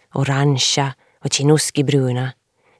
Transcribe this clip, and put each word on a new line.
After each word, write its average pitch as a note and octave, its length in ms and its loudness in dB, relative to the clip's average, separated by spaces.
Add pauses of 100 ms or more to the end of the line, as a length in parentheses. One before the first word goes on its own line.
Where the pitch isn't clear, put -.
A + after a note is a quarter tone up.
(120)
orangea C#3 840 0 (300)
och A#2 80 -4
chinoskibruna, C3 1000 0 (480)